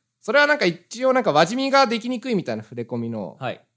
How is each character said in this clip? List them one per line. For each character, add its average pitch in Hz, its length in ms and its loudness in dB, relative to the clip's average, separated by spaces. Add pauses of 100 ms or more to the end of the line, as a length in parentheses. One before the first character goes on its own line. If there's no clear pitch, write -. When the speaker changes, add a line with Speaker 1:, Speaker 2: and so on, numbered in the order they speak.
(200)
Speaker 1:
そ 220 120 -8
れ 277 80 6
は 285 60 6
な 294 80 4
ん 294 40 -4
か 208 80 2
一 202 380 -4
応 262 80 2
な 254 100 2
ん - 20 0
か 175 80 2
輪 156 140 6
染 226 100 -4
み 269 140 -2
が 269 160 4
で 226 140 -2
き 233 80 -8
に 247 120 -4
く 262 100 -6
い 233 40 0
み 165 100 0
た 120 80 -4
い 107 40 -4
な 110 60 -8
触 - 120 -16
れ 120 100 -8
込 123 140 -10
み 117 120 -6
の、 107 300 -8
Speaker 2:
は 127 100 -6
い。 - 120 -12 (140)